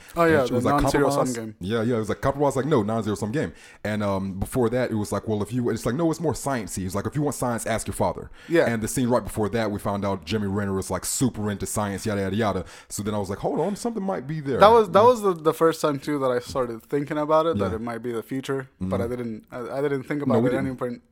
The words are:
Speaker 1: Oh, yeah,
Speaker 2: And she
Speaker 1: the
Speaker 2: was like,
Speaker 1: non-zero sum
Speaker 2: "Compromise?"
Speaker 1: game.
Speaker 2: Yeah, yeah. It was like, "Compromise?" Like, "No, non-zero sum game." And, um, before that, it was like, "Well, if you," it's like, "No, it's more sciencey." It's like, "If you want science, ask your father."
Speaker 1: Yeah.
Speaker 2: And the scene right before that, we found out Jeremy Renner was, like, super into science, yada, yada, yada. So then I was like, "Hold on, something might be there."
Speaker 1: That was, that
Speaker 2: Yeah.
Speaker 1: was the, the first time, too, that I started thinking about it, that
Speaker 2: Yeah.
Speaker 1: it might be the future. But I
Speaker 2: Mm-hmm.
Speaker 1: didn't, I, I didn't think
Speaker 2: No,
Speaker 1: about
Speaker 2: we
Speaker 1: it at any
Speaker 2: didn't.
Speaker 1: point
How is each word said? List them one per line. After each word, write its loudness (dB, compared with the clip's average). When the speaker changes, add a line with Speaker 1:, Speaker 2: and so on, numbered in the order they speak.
Speaker 1:
Oh, 4
yeah, 6
Speaker 2:
And 4
she -4
Speaker 1:
the 0
Speaker 2:
was 2
like, 4
Speaker 1:
non-zero 4
sum 2
Speaker 2:
"Compromise?" -2
Speaker 1:
game. -8
Speaker 2:
Yeah, 0
yeah. 2
It 2
was -2
like, -4
"Compromise?" 2
Like, 0
"No, 4
non-zero 0
sum -4
game." -2
And, -2
um, 0
before 0
that, 0
it 0
was -2
like, -2
"Well, 0
if -4
you," 0
it's -2
like, 0
"No, 2
it's -2
more 0
sciencey." -4
It's -6
like, -2
"If -6
you 2
want 0
science, -2
ask -2
your -6
father." -2
Speaker 1:
Yeah. 4
Speaker 2:
And 0
the -2
scene 0
right 2
before -2
that, 0
we -2
found -2
out -2
Jeremy -2
Renner 0
was, -2
like, -2
super 0
into -4
science, -2
yada, 0
yada, 0
yada. 0
So -6
then -2
I -2
was -2
like, -6
"Hold 0
on, -2
something -6
might -4
be -6
there." -2
Speaker 1:
That 8
was, 6
that 4
Speaker 2:
Yeah. 6
Speaker 1:
was 4
the, 2
the 0
first 4
time, 0
too, -4
that 2
I 0
started -4
thinking -4
about 4
it, 0
that 0
Speaker 2:
Yeah. -4
Speaker 1:
it -8
might -8
be -4
the -4
future. -4
But -2
I 0
Speaker 2:
Mm-hmm. -6
Speaker 1:
didn't, -8
I, -8
I 0
didn't 0
think -4
Speaker 2:
No, 2
Speaker 1:
about 6
Speaker 2:
we 4
Speaker 1:
it 2
at 0
any -2
Speaker 2:
didn't. -6
Speaker 1:
point -6